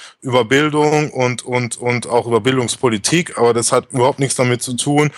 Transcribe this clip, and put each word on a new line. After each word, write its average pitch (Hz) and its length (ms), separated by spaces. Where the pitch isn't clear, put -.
über 127 240
Bildung 147 680
und, 123 320
und, 123 340
und 120 280
auch 113 220
über 113 140
Bildungspolitik. 127 960
Aber 117 160
das 117 180
hat 127 220
überhaupt 135 260
nichts 135 160
damit 123 260
zu 127 120
tun 143 440